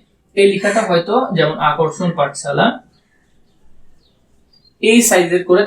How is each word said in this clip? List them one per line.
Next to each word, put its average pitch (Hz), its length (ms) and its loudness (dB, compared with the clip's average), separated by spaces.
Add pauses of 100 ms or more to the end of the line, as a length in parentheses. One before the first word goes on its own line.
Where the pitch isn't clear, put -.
(360)
এই 196 160 4
লেখাটা 208 380 -2
হয়তো 180 260 0 (220)
যেমন 151 180 0 (140)
আকর্ষণ 160 480 -4
পাঠশালা 139 500 -2 (2250)
এই 226 160 4 (100)
সাইজের 175 400 0
করে 185 180 4